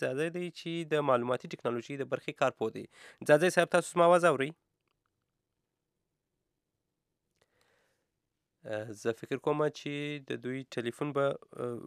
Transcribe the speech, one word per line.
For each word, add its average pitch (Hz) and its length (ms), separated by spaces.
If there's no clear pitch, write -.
ځاځی 139 280
دی 175 200
چې 165 400
د 151 40
معلوماتي 127 540
ټکنالوژي 120 500
د 135 60
برخې 131 280
کارپوه 127 380
دی. 107 160
ځاځی 151 260
صاحب، 170 180
تاسو 175 260
زما 175 120
آواز 175 200
اورئ؟ 139 240
اه، 110 260
زه 110 200
فکر - 260
کوم 151 300
چې 147 520
د 120 140
دوی 127 280
ټلیفون 123 420
به، 139 120
اه، 123 600